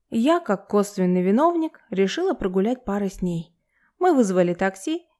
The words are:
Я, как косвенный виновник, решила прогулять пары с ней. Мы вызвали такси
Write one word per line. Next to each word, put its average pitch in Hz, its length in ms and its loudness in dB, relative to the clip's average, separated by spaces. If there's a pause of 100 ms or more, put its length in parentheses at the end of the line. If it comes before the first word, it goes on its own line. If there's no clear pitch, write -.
Я, 285 320 2
как 202 280 -4
косвенный 185 540 0
виновник, 320 580 0 (100)
решила 202 440 0
прогулять 202 500 -2
пары 202 240 -4
с - 140 -14
ней. 170 300 -6 (460)
Мы 359 160 4
вызвали 185 400 2
такси 196 520 -4 (140)